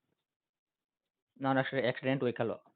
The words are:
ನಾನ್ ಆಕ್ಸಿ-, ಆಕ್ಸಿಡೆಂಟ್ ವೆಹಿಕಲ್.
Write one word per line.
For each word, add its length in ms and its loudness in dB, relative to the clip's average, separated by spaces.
ನಾನ್ 180 2
ಆಕ್ಸಿ-, 300 0
ಆಕ್ಸಿಡೆಂಟ್ 360 0
ವೆಹಿಕಲ್. 260 0